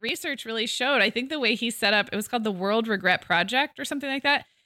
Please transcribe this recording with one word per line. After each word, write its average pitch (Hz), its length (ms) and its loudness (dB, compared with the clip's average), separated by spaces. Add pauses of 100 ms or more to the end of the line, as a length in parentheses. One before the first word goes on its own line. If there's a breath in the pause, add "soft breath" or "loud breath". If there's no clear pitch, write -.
research 277 440 -4
really 226 220 -2
showed. 254 360 2
I 190 80 4
think 247 200 -4
the 311 100 -4
way 214 160 2
he 226 140 -2
set 208 220 2
up, 208 200 2
it - 40 -4
was 208 120 -4
called 233 160 -2
the 214 80 0
World 202 340 0
Regret 190 360 2
Project 208 580 0
or 285 40 -6
something 285 240 -4
like 269 140 -4
that. 285 240 2 (200)